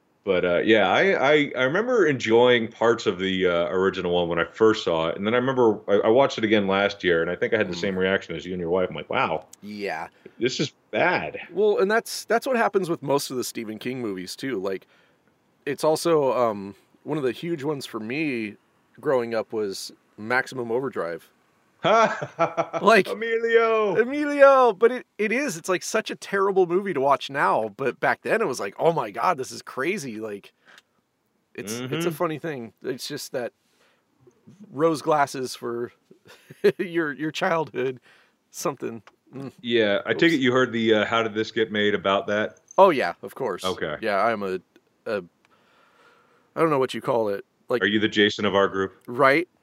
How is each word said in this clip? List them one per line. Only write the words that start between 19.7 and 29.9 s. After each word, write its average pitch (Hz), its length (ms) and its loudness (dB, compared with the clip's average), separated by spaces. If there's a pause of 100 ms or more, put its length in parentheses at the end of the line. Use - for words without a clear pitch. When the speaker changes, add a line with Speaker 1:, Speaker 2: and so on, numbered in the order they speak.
Speaker 2:
Maximum 120 540 -4
Overdrive. 101 580 -6 (540)
Speaker 1:
<laughs> - 20 -2 (960)
Speaker 2:
Like, 202 260 6
Speaker 1:
Emilio. 226 880 0
Speaker 2:
Emilio, 277 760 4
but 233 180 2
it, 247 160 -6 (120)
it 208 120 -2
is. 240 260 -2
It's, 170 120 -10
like, 180 160 0
such - 260 -4
a 190 60 -8
terrible 196 500 2
movie 185 260 -2
to 135 80 -2
watch 135 300 2
now, 139 460 0
but 131 240 -4
back 127 220 0
then 175 180 0
it 214 80 0
was 127 100 -4
like, 101 200 -6
"Oh 156 140 4
my 131 200 -4
God, 143 260 0
this 123 140 -10
is 117 100 -14
crazy." 139 560 -6